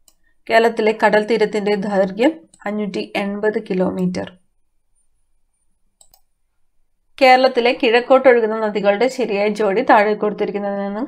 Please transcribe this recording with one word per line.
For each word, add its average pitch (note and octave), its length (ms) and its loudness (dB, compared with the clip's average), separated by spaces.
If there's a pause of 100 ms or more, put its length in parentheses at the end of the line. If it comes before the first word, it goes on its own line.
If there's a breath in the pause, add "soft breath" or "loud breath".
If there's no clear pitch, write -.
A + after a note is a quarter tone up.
(500)
കേരളത്തിലെ A3+ 560 2
കടൽ G#3 200 2
തീരത്തിന്റെ G#3 500 0
ദൈർഘ്യം, G3+ 720 -2 (180)
അഞ്ഞൂറ്റി G#3 500 -6
എൺപത് G#3 480 -4
കിലോമീറ്റർ. F#3 720 -4 (2750)
കേരളത്തിലെ B3+ 600 4
കിഴക്കോട്ടൊഴുകുന്ന A#3 760 2
നദികളുടെ G3+ 480 0
ശരിയായ G#3+ 400 -2
ജോഡി G#3 340 0
താഴെ G#3+ 320 2
കൊടുത്തിരിക്കുന്നതിൽ G3+ 680 -4
നിന്നും G3+ 280 -6